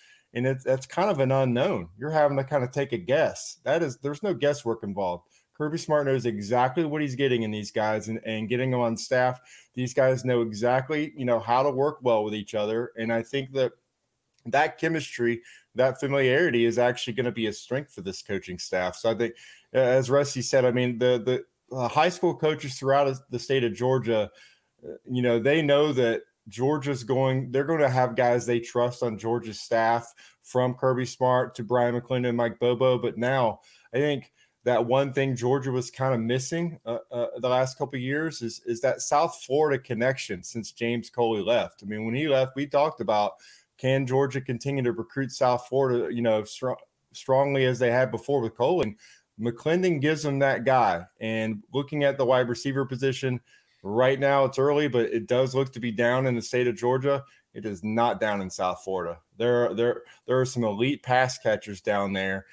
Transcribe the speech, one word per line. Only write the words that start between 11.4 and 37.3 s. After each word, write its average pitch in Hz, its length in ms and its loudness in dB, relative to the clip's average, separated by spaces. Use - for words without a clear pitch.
to 143 80 2
work 139 320 0
well 113 220 4
with 107 100 -4
each 107 220 -6
other. 110 400 -2
And 113 160 -2
I 117 100 0
think 135 300 -6
that 131 180 0
that 151 320 0
chemistry, 123 640 -2
that 127 240 2
familiarity 135 640 2
is 113 120 2
actually 123 360 0
gonna 120 180 -2
be 110 160 -2
a 104 60 -2
strength 139 420 -8
for 104 60 -14
this 92 200 -8
coaching 92 380 -8
staff. 92 380 -2
So 113 160 0
I - 20 2
think, 117 200 -2
uh, 123 60 2
as 127 320 4
Rusty 135 320 2
said, 127 220 2
I 127 80 4
mean, 123 260 0
the, 123 240 4
the, 127 60 -8
uh, 127 100 -2
high 156 220 2
school 175 260 0
coaches 151 420 -2
throughout 135 400 2
the 123 80 -4
state 135 240 0
of 113 120 0
Georgia, 117 580 0
uh, 80 100 -12
you 123 140 -2
know, 120 160 4
they 143 240 2
know 147 300 4
that 120 300 0
Georgia's 131 560 -2
going, 131 480 0
they're 135 100 2
gonna 147 260 2
have 127 280 0
guys 120 280 2
they 120 140 0
trust 123 460 -2
on 110 140 -2
Georgia's 110 420 -4
staff, 117 520 0
from 127 320 0
Kirby 127 320 0
Smart 127 480 2
to 120 80 -8
Brian 120 360 2
McClendon 123 320 -2
and 117 60 0
Mike 117 220 0
Bobo. 123 400 4
But 107 180 -2
now 120 440 0
I 123 40 0
think 143 340 -2
that 120 220 2
one 131 260 2
thing 135 240 0
Georgia 131 340 0
was 127 200 -2
kinda 131 280 0
missing, 131 680 -2
uh, 117 140 -4
uh, 120 160 -4